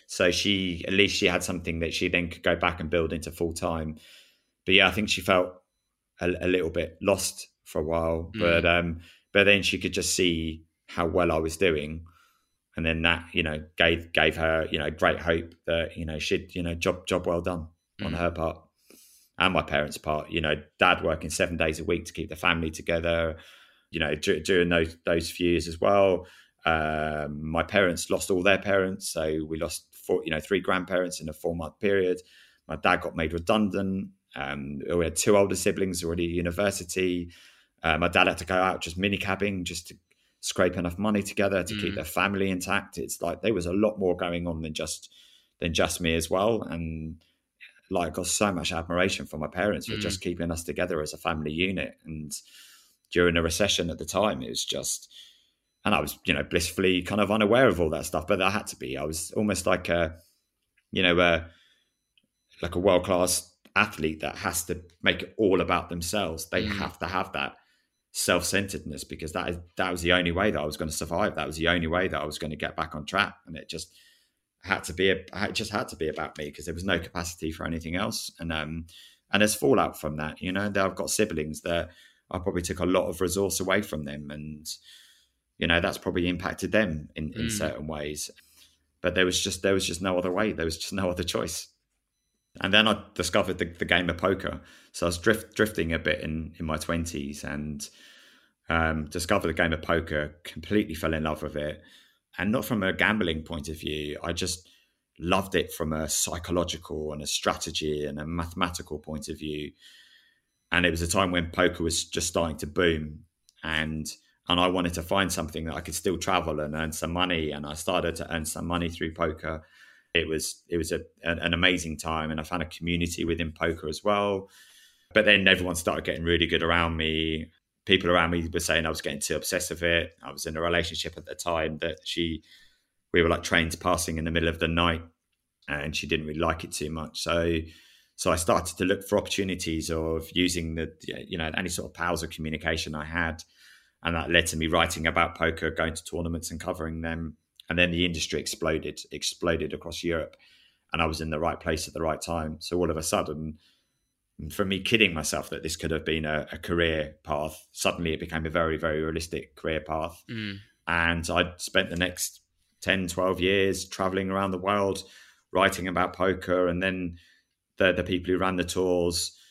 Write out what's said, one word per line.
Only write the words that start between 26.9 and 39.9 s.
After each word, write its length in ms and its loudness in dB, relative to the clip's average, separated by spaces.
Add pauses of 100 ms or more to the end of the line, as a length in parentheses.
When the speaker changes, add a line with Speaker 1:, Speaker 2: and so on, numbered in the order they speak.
Speaker 1:
my 140 0
parents 460 2
lost 200 0
all 140 2
their 140 6
parents. 520 0
So 380 -2
we 100 -4
lost 280 -6 (200)
four, 200 2
you 60 -4
know, 100 0
three 180 0
grandparents 600 0
in 80 -8
a 40 -8
four-month 460 -6
period. 400 2 (480)
My 80 -6
dad 260 4
got 140 -8
made 160 -2
redundant. 800 0 (260)
Um, 460 -8 (140)
we 100 4
had 100 -4
two 220 6
older 180 4
siblings 480 0
already 220 0
at 60 -2
university. 1000 -2 (500)
Uh, 160 2
my 100 4
dad 200 6
had 120 2
to 60 -10
go 100 0
out 260 2
just 180 -6
minicabbing 640 0
just 240 -8
to 80 -16 (460)